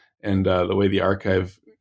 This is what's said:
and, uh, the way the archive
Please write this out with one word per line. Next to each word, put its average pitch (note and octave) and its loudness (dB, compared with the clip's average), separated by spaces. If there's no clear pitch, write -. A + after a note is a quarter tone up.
and, G2 0
uh, F#2 2
the F#2+ -2
way G2 2
the G2 0
archive F#2+ -2